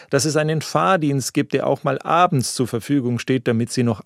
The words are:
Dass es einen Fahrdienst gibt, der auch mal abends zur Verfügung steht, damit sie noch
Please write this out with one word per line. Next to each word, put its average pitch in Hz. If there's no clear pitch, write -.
Dass 135
es 151
einen 156
Fahrdienst 151
gibt, -
der 135
auch 135
mal 135
abends 160
zur 123
Verfügung 120
steht, 131
damit 117
sie 127
noch 120